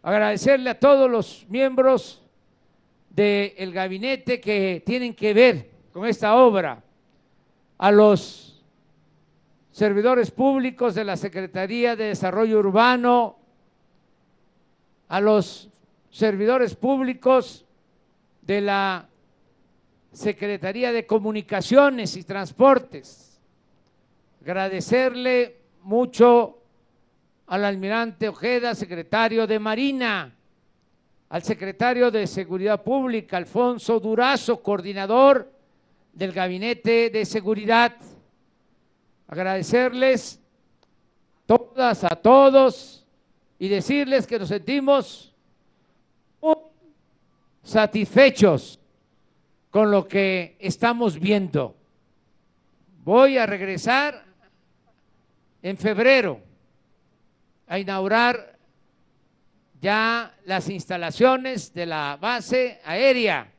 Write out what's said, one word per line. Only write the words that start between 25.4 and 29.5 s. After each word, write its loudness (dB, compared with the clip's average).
mucho 2
al -4
almirante -6
Ojeda, -4
secretario -2
de -2